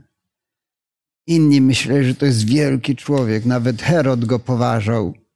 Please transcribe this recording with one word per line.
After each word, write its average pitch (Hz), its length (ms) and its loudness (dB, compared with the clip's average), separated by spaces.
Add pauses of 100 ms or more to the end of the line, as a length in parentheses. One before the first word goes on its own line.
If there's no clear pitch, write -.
(1300)
Inni 156 340 4
myśleli, 131 460 2
że 127 80 0
to 143 120 -2
jest 113 200 0
wielki 135 500 0
człowiek, 117 480 -2
nawet 123 380 -2
Herod 135 420 0
go 117 140 -2
poważał. 113 760 -2 (220)